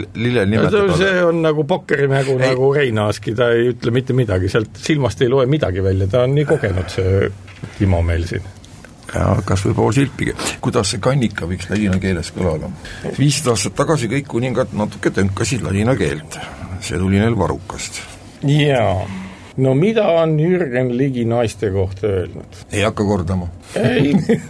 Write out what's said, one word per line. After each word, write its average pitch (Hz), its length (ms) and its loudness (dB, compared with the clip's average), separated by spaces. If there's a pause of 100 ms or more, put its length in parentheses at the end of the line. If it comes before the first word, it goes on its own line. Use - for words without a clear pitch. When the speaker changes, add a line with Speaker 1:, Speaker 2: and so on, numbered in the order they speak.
(120)
Speaker 1:
lille 120 340 0
nimetame? 196 420 2
Speaker 2:
No 175 100 2
see 185 260 2
on 170 180 2
nagu 156 220 2
pokkerimängu 139 720 0
Speaker 1:
Ei. 127 80 0
Speaker 2:
nagu 131 300 4
Reinaski, 107 640 0
ta 120 160 4
ei 117 200 4
ütle 120 200 -2
mitte 127 220 0
midagi. 101 360 2
Sealt 110 260 -2
silmast 135 460 0
ei 123 100 2
loe 135 140 4
midagi 98 380 0
välja, 95 240 2
ta 123 160 2
on 135 120 2
nii 147 100 2
kogenud, 101 440 0
see 95 420 0 (420)
Timo 90 300 2
meil 85 220 0
siin. 98 180 -6 (640)
Speaker 1:
Jaa, 95 360 0
kas 95 220 -2
või 113 100 0
pool 113 200 2
silpigi. 135 400 0 (240)
Kuidas 113 340 -2
see 120 80 -6
kannika 127 480 0
võiks 92 220 -6
ladina 98 280 0
keeles 92 320 -2
kõlada? 82 380 -2 (460)
Viissada 135 420 2
aastat 101 180 -4
tagasi 143 380 0
kõik 135 160 -2
kuningad 127 480 -2
natuke 104 340 -2
tönkasid 98 540 -2
ladina 107 320 0
keelt. 78 400 -4 (460)
See - 180 -4
tuli 95 180 2
neil 113 180 4
varrukast. - 680 -4 (400)
Speaker 2:
Jaa. 127 680 2 (460)
No 131 200 2
mida 208 340 2
on 160 300 4
Jürgen 151 560 0
Ligi 127 320 0
naiste 113 460 0
kohta 95 340 -2
öelnud? 90 600 -4
Speaker 1:
Ei 101 180 -2
hakka 110 220 0
kordama. 92 420 0 (240)
Speaker 2:
Ei, 202 400 2 (380)